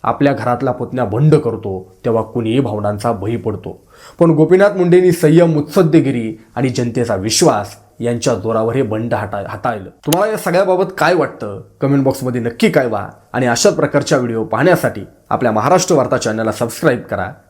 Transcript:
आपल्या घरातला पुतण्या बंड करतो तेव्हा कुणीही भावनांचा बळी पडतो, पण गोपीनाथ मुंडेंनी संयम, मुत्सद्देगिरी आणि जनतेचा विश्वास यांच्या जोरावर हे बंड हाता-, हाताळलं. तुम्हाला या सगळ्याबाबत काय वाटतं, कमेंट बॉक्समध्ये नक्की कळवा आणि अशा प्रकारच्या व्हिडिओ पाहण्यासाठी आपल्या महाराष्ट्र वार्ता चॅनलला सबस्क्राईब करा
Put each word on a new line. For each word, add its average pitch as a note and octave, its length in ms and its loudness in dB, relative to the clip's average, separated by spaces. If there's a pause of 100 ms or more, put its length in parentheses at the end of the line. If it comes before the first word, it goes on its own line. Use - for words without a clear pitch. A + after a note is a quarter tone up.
आपल्या C#3 300 0
घरातला B2 380 -2
पुतण्या B2 340 -4
बंड C3+ 300 2
करतो G2+ 600 -4 (100)
तेव्हा A2+ 160 0
कुणीही A2+ 380 -2
भावनांचा G#2 520 -4
बळी A2 260 -6
पडतो, - 500 -10 (320)
पण E3 120 6
गोपीनाथ E3+ 380 4
मुंडेंनी F3+ 420 4
संयम, E3 400 4
मुत्सद्देगिरी C#3+ 840 2 (200)
आणि B2+ 140 0
जनतेचा A#2 460 -2
विश्वास G#2+ 600 0 (240)
यांच्या A#2 360 -2
जोरावर A2 400 -2
हे C3+ 60 0
बंड A2+ 320 -4
हाता-, G#2 340 -6
हाताळलं. G2 420 -6 (160)
तुम्हाला F#3+ 260 2
या G#3+ 60 -4
सगळ्याबाबत F#3 600 0
काय D#3+ 160 2
वाटतं, A#2 480 -4 (200)
कमेंट C#3 220 2
बॉक्समध्ये B2+ 380 -2
नक्की A#2+ 280 0
कळवा A2+ 400 -2 (240)
आणि B2+ 120 -2
अशा A#2+ 240 2
प्रकारच्या D#3 480 0
व्हिडिओ A2+ 260 -2
पाहण्यासाठी B2+ 580 0 (280)
आपल्या A#2 220 0
महाराष्ट्र D#3+ 440 2
वार्ता B2+ 220 0
चॅनलला A2 340 -2
सबस्क्राईब A#2 500 -2
करा G2 300 -8 (180)